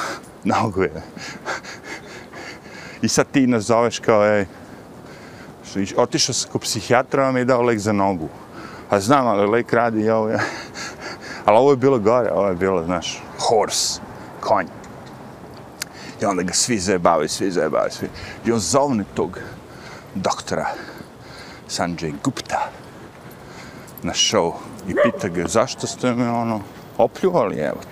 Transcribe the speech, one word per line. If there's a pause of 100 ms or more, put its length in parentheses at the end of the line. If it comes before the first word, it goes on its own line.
<laughs>
Mnogo
je. (2000)
I
sad
ti
nazoveš
kao,
ej, (1200)
što
iš-,
otišao
sam
kod
psihijatra,
on
mi
je
dao
lek
za
nogu. (600)
A
znam,
ali
lek
radi
i
ovo,
ja. (560)
<laughs>
Ali
ovo
je
bilo
gore,
ovo
je
bilo,
znaš, (180)
horse, (380)
konj. (1600)
I
onda
ga
svi
zajebavaju,
svi
zajebavaju,
svi. (360)
I
on
zovne (100)
tog (760)
doktora (1040)
Sanjay (100)
Gupta (1300)
na
show (340)
i (100)
pita
ga,
„Zašto
ste
me,
ono, (360)
opljuvali,
evo (100)